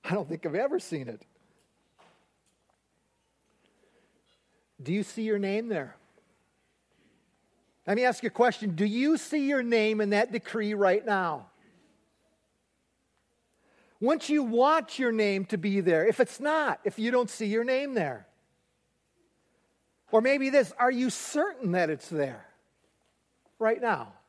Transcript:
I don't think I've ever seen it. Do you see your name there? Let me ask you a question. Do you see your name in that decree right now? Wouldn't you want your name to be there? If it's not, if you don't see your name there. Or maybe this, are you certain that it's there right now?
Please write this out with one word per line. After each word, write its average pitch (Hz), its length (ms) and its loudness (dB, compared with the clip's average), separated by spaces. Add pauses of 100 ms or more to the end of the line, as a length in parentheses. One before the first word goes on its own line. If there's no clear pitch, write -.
I - 80 -4
don't 185 160 -4
think 165 160 -10
I've 151 100 -4
ever 277 240 -2
seen 135 300 -8
it. 107 120 -14 (3500)
Do 135 120 -2
you 202 100 0
see - 200 -8
your 220 160 0
name 202 280 -2
there? 170 300 -6 (1900)
Let 196 100 2
me 247 100 2
ask 254 180 0
you 247 40 -2
a - 40 -2
question. 220 440 2
Do 185 100 2
you 254 320 2
see 285 300 -2
your 277 160 0
name 220 360 2
in 202 120 0
that 214 200 2
decree 214 440 -4
right 202 300 4
now? 175 420 -2 (2500)
Wouldn't 277 300 0
you 302 140 2
want 254 540 2
your 254 140 0
name 202 340 0
to 214 120 -4
be 196 240 0
there? 175 260 4
If 226 120 0
it's - 200 0
not, 294 460 -2
if 202 120 -4
you 226 140 -2
don't 247 180 0
see - 180 -6
your 220 160 0
name 262 320 -2
there. 135 320 -4 (1800)
Or 220 100 6
maybe 269 280 2
this, 269 300 4
are 247 120 4
you 254 180 0
certain 285 640 -4
that 175 160 2
it's 147 200 -6
there 135 360 -4 (1120)
right 220 240 0
now? 147 320 -2 (160)